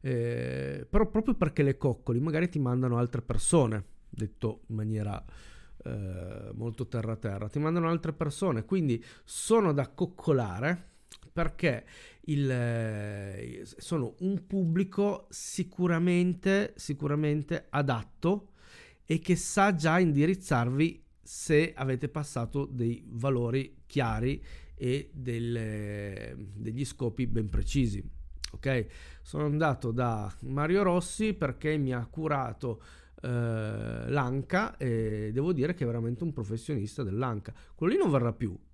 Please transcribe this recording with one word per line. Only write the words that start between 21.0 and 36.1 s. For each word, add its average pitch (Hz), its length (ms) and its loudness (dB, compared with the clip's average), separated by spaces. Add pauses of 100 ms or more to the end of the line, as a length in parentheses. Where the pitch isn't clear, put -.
se 160 480 4
avete 131 320 -2
passato 139 560 -4
dei 120 420 -2
valori 123 800 -2
chiari 123 580 0 (320)
e 131 380 -2
delle, 107 1200 -4 (200)
degli 113 320 -4
scopi 120 400 -2
ben 110 240 2
precisi. 104 520 2 (500)
Ok? 131 340 -2 (340)
Sono 151 240 -4
andato 147 460 2
da 113 520 0
Mario 147 400 2
Rossi 185 520 2
perché 151 420 -2
mi 135 160 2
ha 120 140 -2
curato, 135 720 -4 (400)
eh, 135 80 -6 (800)
l'anca 139 720 0
e 110 540 -2
devo 143 200 0
dire 151 220 0
che - 100 -4
è - 20 0
veramente 117 380 -2